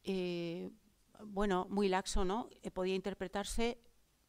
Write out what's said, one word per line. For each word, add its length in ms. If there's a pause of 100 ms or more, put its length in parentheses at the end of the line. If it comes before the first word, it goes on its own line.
eh, 640 (540)
bueno, 460
muy 180
laxo, 380
¿no? 240 (120)
Eh, 100
podía 240
interpretarse 840 (500)